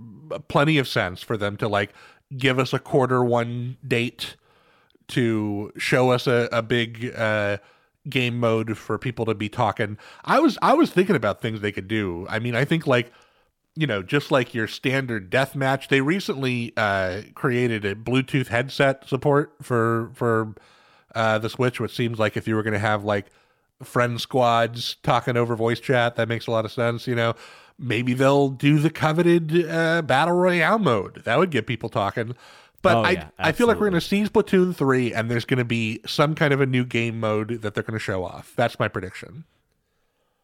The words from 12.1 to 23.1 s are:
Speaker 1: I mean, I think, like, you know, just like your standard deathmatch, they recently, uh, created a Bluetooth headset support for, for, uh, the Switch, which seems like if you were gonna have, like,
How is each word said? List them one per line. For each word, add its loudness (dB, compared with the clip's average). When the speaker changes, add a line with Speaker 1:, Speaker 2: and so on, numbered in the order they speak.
Speaker 1:
I -4
mean, -4
I 2
think, 0
like, 2
you 0
know, 0
just -2
like 0
your -2
standard -4
deathmatch, 0
they 4
recently, -2
uh, 0
created 0
a -2
Bluetooth -2
headset 0
support 2
for, 0
for, 0
uh, 2
the -4
Switch, -2
which -6
seems -2
like 2
if -6
you 0
were 0
gonna 0
have, 0
like, -2